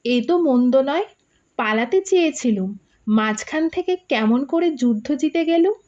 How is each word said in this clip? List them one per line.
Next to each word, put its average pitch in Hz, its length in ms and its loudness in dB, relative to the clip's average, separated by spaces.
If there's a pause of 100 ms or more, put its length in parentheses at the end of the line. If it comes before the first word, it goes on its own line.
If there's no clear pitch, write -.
"এ 247 240 0
তো 349 100 2
মন্দ 254 380 2
নয়, 285 300 0 (500)
পালাতে 233 460 0
চেয়েছিলুম, 240 760 0 (300)
মাঝখান 220 640 0
থেকে 359 280 -4 (120)
কেমন 233 360 0
করে 339 260 0
যুদ্ধ 240 440 -2
জিতে 311 300 -2
গেল? 339 260 2 (160)